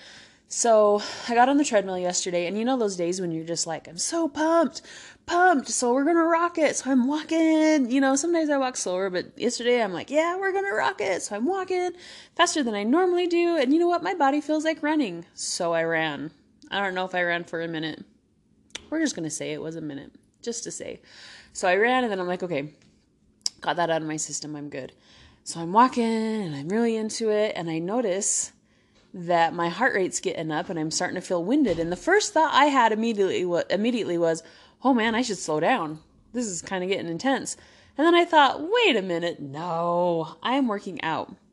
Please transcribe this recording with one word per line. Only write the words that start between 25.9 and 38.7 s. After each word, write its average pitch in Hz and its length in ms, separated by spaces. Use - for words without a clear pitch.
and 220 540
I'm 143 100
really 220 300
into 220 320
it, 214 260
and 170 140
I 160 100
notice 196 720
that 170 400
my 170 140
heart 196 260
rate's 185 280
getting 160 300
up, 160 180
and 170 100
I'm 156 100
starting 180 260
to 180 60
feel 175 220
winded. 214 360
And 165 120
the 175 60
first 403 340
thought 311 220
I 277 140
had 240 260
immediately 202 500
wa-, 175 260
immediately 190 480
was, 165 240
"Oh 269 80
man, 226 220
I 254 60
should 226 160
slow 151 220
down. 170 400
This 240 140
is 180 160
kinda 185 260
getting 180 220
intense." 214 480
And 302 100
then 339 80
I 339 80
thought, 311 380
"Wait 392 340